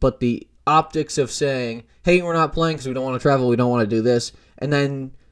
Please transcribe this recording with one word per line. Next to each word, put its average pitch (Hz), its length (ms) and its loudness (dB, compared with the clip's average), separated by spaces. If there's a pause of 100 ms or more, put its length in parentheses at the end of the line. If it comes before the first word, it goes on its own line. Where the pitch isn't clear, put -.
but 131 200 0
the 120 280 -2 (180)
optics 156 520 0
of 131 120 0
saying, 123 540 -4 (180)
"Hey, 175 180 4
we're 170 140 -4
not 160 180 2
playing 165 240 0
'cause 135 120 -10
we 127 60 -4
don't 131 100 -4
wanna 131 140 -4
travel, 135 300 2
we 120 80 4
don't 123 140 2
wanna 120 160 2
do 110 160 0
this," 120 300 0 (260)
and 143 140 -4
then 139 400 -2 (200)